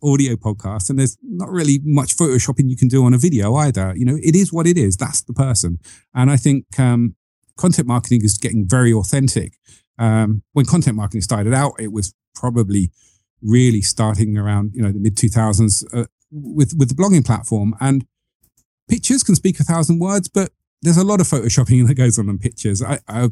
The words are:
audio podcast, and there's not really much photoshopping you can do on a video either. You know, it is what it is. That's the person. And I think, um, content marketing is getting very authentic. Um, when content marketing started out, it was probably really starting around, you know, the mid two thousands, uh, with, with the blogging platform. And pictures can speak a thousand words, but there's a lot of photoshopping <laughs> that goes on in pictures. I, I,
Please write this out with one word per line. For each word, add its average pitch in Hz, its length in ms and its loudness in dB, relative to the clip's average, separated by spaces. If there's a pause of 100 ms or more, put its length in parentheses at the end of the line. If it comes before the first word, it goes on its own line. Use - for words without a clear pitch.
audio 139 340 2
podcast, 104 540 -6
and 135 80 -2
there's 135 240 -2
not 185 280 -10
really 151 340 0
much 147 320 0
photoshopping 135 540 0
you 127 80 -4
can 131 100 4
do 131 160 4
on 123 100 6
a 123 40 4
video 120 380 2
either. 98 420 0
You 123 80 -2
know, 139 160 0
it 156 120 2
is 185 200 2
what 165 120 -2
it 175 120 4
is. 98 180 0
That's - 280 -6
the 120 100 -12
person. 113 460 -2 (340)
And 127 180 2
I 143 60 2
think, 139 420 0
um, 120 360 0 (420)
content 165 300 0
marketing 120 360 0
is 101 140 0
getting 110 280 -2
very 120 280 2
authentic. 117 640 -2 (420)
Um, 110 440 0 (100)
when 139 120 2
content 135 300 0
marketing 107 260 -4
started 107 320 -2
out, 139 260 0
it 107 120 -10
was 104 220 -8 (200)
probably 101 580 -2 (500)
really 117 400 2
starting 107 560 -2
around, 104 360 -2
you 127 80 -6
know, 98 120 0
the 104 60 -6
mid 104 180 -2
two - 100 0
thousands, 110 680 0
uh, 117 120 -4 (260)
with, 147 460 -2
with 135 120 2
the 131 60 -4
blogging 185 300 2
platform. 110 560 -2
And 135 240 0 (840)
pictures 247 340 0
can 190 140 4
speak - 240 0
a 147 40 0
thousand 165 360 0
words, 190 300 -2
but 196 220 -2 (300)
there's 170 160 4
a 185 60 4
lot 202 180 2
of - 60 2
photoshopping 120 600 2
<laughs> - 0 -
that 139 80 2
goes 127 220 2
on 101 120 -2
in 98 100 -4
pictures. 107 420 -4
I, 135 260 -6
I, 117 240 -2